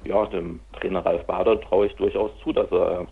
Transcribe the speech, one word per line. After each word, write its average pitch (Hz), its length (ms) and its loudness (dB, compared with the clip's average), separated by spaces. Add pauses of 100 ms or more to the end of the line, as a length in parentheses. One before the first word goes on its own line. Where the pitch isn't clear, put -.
ja, 107 220 2
dem 85 340 -6 (200)
Trainer 92 240 -2
Ralf 85 220 0
Bader 104 340 2
traue 101 260 2
ich 101 100 -8
durchaus 107 340 0 (140)
zu, 160 80 -2
dass - 180 0
er 90 420 0